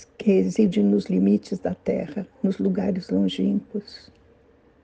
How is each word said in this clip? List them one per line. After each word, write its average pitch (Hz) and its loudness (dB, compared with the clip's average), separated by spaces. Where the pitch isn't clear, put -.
que 208 2
reside 190 2
nos 202 2
limites 196 0
da 180 -4
terra, - -6
nos 190 0
lugares 190 -2
longínquos, 196 -2